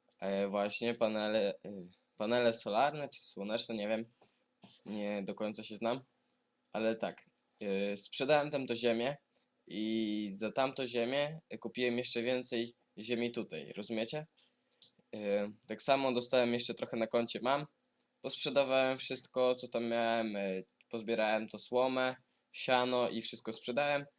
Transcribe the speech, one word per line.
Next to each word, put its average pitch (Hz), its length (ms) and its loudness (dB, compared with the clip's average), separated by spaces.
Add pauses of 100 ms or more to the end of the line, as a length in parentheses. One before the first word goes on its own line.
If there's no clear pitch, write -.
(200)
E, 98 280 0
właśnie 104 460 0
panele, 107 600 2 (120)
y, 98 180 -10 (320)
panele 117 360 4
solarne 135 560 0
czy - 140 -10
słoneczne, 107 520 -4
nie 104 140 -2
wiem. 113 240 -2 (720)
Nie 104 360 -4
do 95 120 -6
końca 107 280 -4
się 107 140 -6
znam, 117 240 -2 (720)
ale 113 240 0
tak. - 300 -6 (360)
Y, 101 340 0
sprzedałem 147 540 2
tamtą 131 240 -2
ziemię 117 420 2 (500)
i 107 680 -2
za 104 180 -4
tamtą 135 340 0
ziemię, 135 540 0 (140)
y, 117 40 -8
kupiłem 120 400 0
jeszcze 120 240 -2
więcej 123 520 -2 (240)
ziemi 117 340 -2
tutaj, 87 440 -6
rozumiecie? 113 500 -4 (880)
Y, 104 380 0 (160)
tak 110 140 -6
samo 135 300 4
dostałem 120 420 2
jeszcze 120 200 0
trochę - 220 -6
na 113 100 0
koncie, 117 360 0
mam. 143 240 2 (540)
Posprzedawałem 131 800 2
wszystko, 127 560 0
co 127 140 -6
tam 120 160 -2
miałem, 117 520 2
y, 95 280 -2 (240)
pozbierałem 110 600 2
to 107 100 -10
słomę, 131 580 2 (360)
siano 127 560 2
i 110 140 -4
wszystko - 300 -4
sprzedałem. 143 540 0 (120)